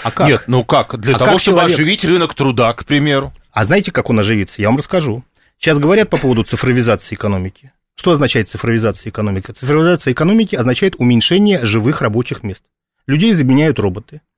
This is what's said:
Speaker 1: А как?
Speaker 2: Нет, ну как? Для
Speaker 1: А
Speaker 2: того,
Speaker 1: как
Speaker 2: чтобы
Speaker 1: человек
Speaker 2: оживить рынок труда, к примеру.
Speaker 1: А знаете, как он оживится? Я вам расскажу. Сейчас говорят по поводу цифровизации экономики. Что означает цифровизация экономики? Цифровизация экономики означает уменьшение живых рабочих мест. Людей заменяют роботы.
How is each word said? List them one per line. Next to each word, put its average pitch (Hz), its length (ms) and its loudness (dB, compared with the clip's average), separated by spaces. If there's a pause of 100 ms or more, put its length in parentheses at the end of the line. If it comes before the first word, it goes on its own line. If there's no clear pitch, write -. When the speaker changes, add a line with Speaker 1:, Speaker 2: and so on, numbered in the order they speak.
Speaker 1:
А 113 80 -4
как? 175 160 0
Speaker 2:
Нет, 135 200 2
ну 123 180 0
как? 127 340 0
Для 120 180 0
Speaker 1:
А - 20 -2
Speaker 2:
того, 120 140 2
Speaker 1:
как 190 80 2
Speaker 2:
чтобы 190 180 2
Speaker 1:
человек 175 180 2
Speaker 2:
оживить 156 300 0
рынок 170 280 2
труда, 120 380 0
к - 140 -10
примеру. 143 440 0 (220)
Speaker 1:
А 107 140 0
знаете, 190 260 0
как - 160 -2
он 117 120 2
оживится? 104 420 -2
Я 101 60 0
вам 123 100 2
расскажу. 147 440 -4 (360)
Сейчас 156 200 0
говорят 196 300 2
по 170 80 -2
поводу 127 260 0
цифровизации 117 720 -2
экономики. 98 580 -6 (220)
Что - 180 0
означает 131 360 0
цифровизация 110 600 -2
экономики? 101 400 -6
Цифровизация 151 640 0
экономики 202 420 0
означает 127 400 0
уменьшение 151 680 2
живых 113 340 0
рабочих 120 420 -4
мест. 95 200 -10 (440)
Людей 160 260 2
заменяют 147 460 2
роботы. 101 420 -6 (180)